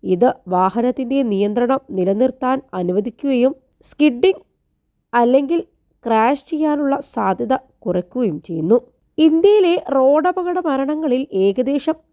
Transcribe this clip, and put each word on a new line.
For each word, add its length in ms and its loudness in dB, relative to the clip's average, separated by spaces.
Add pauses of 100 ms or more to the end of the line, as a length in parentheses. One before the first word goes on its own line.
ഇത് 240 2 (200)
വാഹനത്തിന്റെ 720 -2
നിയന്ത്രണം 580 0 (100)
നിലനിർത്താൻ 640 -2 (180)
അനുവദിക്കുകയും 760 -2 (320)
സ്കിഡിംഗ് 600 0 (680)
അല്ലെങ്കിൽ 480 2 (440)
ക്രാഷ് 420 0
ചെയ്യാനുള്ള 540 -2
സാധ്യത 540 -4 (240)
കുറയ്ക്കുകയും 640 -4
ചെയ്യുന്നു. 360 0 (400)
ഇന്ത്യയിലെ 560 4 (180)
റോഡപകട 720 2
മരണങ്ങളിൽ 580 -2 (120)
ഏകദേശം 600 0 (160)